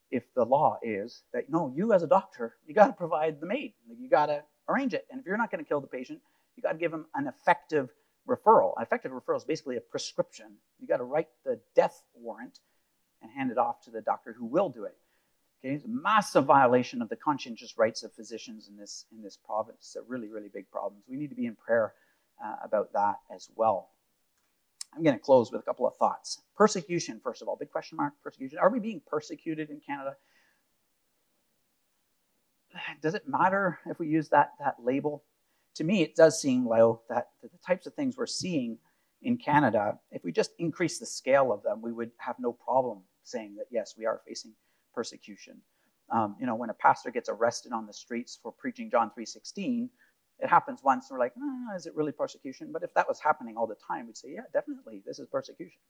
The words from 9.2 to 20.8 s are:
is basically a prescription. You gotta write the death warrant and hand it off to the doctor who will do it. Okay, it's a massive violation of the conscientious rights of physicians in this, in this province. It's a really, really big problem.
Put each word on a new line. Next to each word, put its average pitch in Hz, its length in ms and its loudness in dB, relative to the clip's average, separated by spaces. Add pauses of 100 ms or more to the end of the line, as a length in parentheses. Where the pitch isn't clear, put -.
is - 60 -10
basically 143 340 -4
a - 20 -4
prescription. - 760 -8 (220)
You 127 60 -14
gotta 131 180 0
write 147 240 -2 (160)
the 123 140 -2 (160)
death 180 300 2 (100)
warrant 120 460 -14 (640)
and 117 80 -20
hand 131 200 -2
it 110 80 0
off 120 240 0
to 123 80 -20
the 110 120 -10
doctor 110 300 -4
who 120 120 -12
will 160 240 2
do 117 160 -10
it. - 120 -12 (640)
Okay, 135 140 -4
it's 147 100 -6
a 107 40 -10
massive 175 560 2
violation 127 580 6
of 107 60 -6
the 113 80 -6
conscientious 123 640 -4
rights 117 240 2
of 110 100 -14
physicians 107 560 -14
in 104 80 -20
this, 104 340 -18
in 110 120 -20
this 98 140 -16
province. 110 440 -6
It's - 160 -18
a 110 60 -8
really, 113 260 -8
really 104 200 -12
big 98 220 -14
problem. 101 380 -8